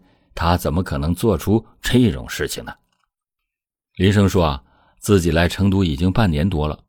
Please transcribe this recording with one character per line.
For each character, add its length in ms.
他 200
怎 200
么 80
可 160
能 160
做 240
出 260
这 320
种 160
事 180
情 160
呢？ 120
林 180
生 160
说 160
啊， 180
自 180
己 120
来 180
成 220
都 120
已 140
经 160
半 180
年 160
多 220
了， 100